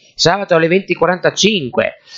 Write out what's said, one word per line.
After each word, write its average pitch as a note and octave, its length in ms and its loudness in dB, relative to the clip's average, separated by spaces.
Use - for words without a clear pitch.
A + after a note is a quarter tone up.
sabato F#3 400 0
alle D#3+ 100 2
venti F3+ 280 0
e - 20 -12
quarantacinque. E3+ 1000 -2